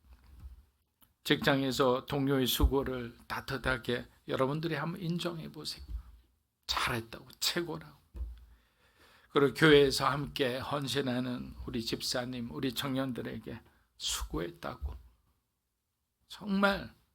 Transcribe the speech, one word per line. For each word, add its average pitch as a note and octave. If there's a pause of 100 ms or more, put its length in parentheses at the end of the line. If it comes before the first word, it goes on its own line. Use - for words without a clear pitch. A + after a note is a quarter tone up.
(1200)
직장에서 C3+
동료의 C3+
수고를 B2+ (120)
따뜻하게 B2 (200)
여러분들이 C#3+
한번 D#3+
인정해보세요. D#3+ (800)
잘했다고, A#2 (120)
최고라고. D#3+ (1300)
그리고 C#3
교회에서 C#3+
함께 C3
헌신하는 C3 (140)
우리 B2
집사님, B2
우리 C3+
청년들에게 C3 (360)
수고했다고, - (1400)
정말 G3 (260)